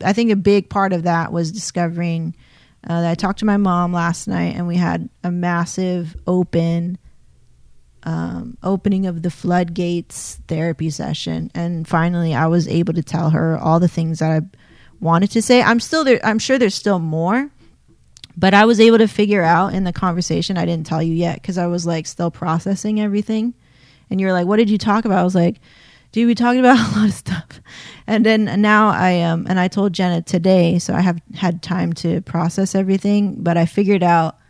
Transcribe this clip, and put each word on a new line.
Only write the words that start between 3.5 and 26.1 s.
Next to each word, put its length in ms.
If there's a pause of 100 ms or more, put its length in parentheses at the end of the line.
mom 360
last 340
night 280
and 120
we 80
had 340 (140)
a 80
massive 840 (120)
open, 720 (1040)
um, 580
opening 460
of 140
the 100
floodgates 1160
therapy 420
session. 680
And 320
finally, 480
I 120
was 200
able 260
to 100
tell 280
her 260
all 220
the 80
things 320
that 120 (120)
I 20 (540)
wanted 320
to 100
say. 200
I'm 180
still 240
there. 200
I'm 160
sure 200
there's 160
still 240
more, 500 (880)
but 160
I 120
was 140
able 200
to 80
figure 360
out 300
in 120
the 80
conversation, 640
I 80
didn't 200
tell 180
you 100
yet, 300
'cause 140
I 100
was, 180
like, 220
still 240
processing 680
everything. 540 (560)
And 120
you're 120
like, 140
"What 100
did 120
you 80
talk 280
about?" 140
I 40
was 120
like, 240 (540)